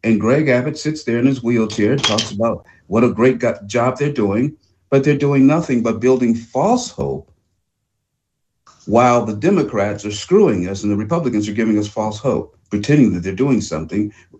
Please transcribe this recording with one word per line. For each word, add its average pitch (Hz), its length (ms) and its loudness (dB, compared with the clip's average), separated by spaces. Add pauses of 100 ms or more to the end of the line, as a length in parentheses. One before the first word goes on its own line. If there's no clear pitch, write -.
And 110 160 2
Greg 135 300 2
Abbott 135 280 0
sits 151 260 -6
there 117 160 -2
in 123 60 2
his 131 180 0
wheelchair 113 500 0
and 135 100 -2
talks 110 280 -2
about 104 340 -4 (220)
what 110 160 2
a 120 80 4
great 117 280 2
go-, 117 280 -2
job 120 300 -2
they're 143 140 -2
doing, 117 440 -2 (340)
but 139 140 2
they're 143 140 2
doing 139 300 4
nothing 143 360 0
but 110 160 -2
building 123 360 2
false 190 540 -2
hope - 420 -8 (1500)
while 120 400 4
the 107 100 -4
Democrats 107 720 0
are 104 60 -6
screwing 110 560 2
us 98 160 -8
and 104 80 0
the 101 40 0
Republicans 107 540 -2
are 101 40 -6
giving 110 240 0
us 104 120 -2
false 107 300 -6
hope, - 380 -4 (120)
pretending 107 440 4
that 90 60 -4
they're 90 160 -6
doing 127 240 0
something. 87 540 -6 (260)